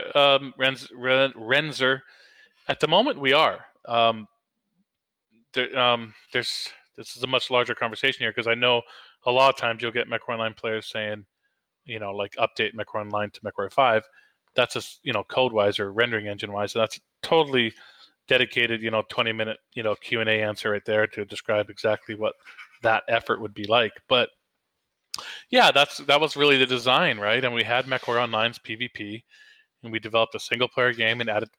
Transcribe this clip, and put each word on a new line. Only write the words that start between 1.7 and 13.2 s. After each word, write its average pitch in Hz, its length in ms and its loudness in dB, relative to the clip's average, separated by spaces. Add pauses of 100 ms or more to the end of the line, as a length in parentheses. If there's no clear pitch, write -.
at 139 120 -4
the 151 80 2
moment 196 320 2
we 135 120 2
are. 135 320 2 (220)
Um, 113 400 2 (1300)
there, 127 260 -2
um, 120 360 0 (180)
there's, - 360 -4 (280)
this - 200 -16
is 120 60 -8
a 127 40 -4
much 131 240 -2
larger 123 240 2
conversation 123 460 -2
here 113 120 -2
'cause 113 140 -4
I 117 80 2
know 120 280 2 (420)
a 123 60 2
lot 131 220 6
of - 60 -6
times 117 240 -2
you'll 117 100 -4
get 117 160 -4
MechWarrior 117 260 -6
Online 113 200 -4
players 110 320 -6
saying, 107 380 -8 (600)
you 113 140 -12
know, 101 140 -8
like, 101 240 -6
"Update 113 380 -2
MechWarrior 107 320 -8
Online 104 240 -4